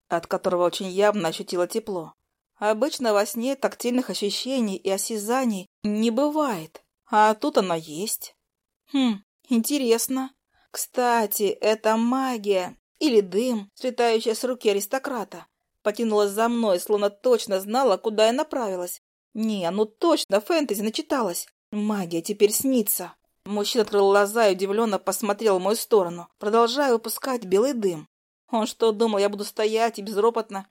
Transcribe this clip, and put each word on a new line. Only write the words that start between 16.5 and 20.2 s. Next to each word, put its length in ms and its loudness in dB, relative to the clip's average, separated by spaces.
словно 320 0
точно 480 0
знала, 380 2
куда 300 2
я 60 2
направилась. 640 -4
Не, 340 -2
ну 160 0
точно, 560 0